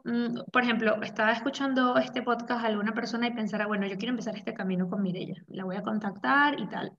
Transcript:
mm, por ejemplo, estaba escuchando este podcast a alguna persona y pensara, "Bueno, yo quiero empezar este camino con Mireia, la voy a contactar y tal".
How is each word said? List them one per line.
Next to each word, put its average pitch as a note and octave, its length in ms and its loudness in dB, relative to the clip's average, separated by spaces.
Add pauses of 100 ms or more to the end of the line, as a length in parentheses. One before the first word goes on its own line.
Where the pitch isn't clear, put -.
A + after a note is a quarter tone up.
mm, A#3+ 480 -2
por B3 100 4
ejemplo, A3+ 400 2
estaba A3 300 2
escuchando B3 640 2
este B3 240 0
podcast A#3 420 0
a A3+ 40 2
alguna G#3 260 0
persona A#3 320 -2
y A#3 80 -2
pensara, G#3+ 320 -2
"Bueno, G3+ 200 0
yo G3 120 -4
quiero A#3 140 -2
empezar A3 240 -4
este - 180 -6
camino F#3 340 0
con G3 140 -2
Mireia, F3+ 460 -4
la - 160 -8
voy F#3 120 -4
a G#3 60 -6
contactar A3+ 800 2
y G3 80 -4
tal". - 300 -8